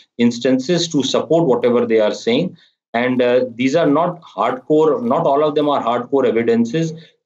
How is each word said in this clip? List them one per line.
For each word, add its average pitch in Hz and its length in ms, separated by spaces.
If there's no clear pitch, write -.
instances 131 720
to 139 140
support 156 420
whatever 120 400
they 110 160
are 104 140
saying. - 420
And, 123 280
uh, 123 220
these 131 220
are 165 100
not 135 360
hardcore, 131 800
not 139 220
all 147 200
of 147 100
them 147 140
are 135 120
hardcore 123 460
evidences. 117 680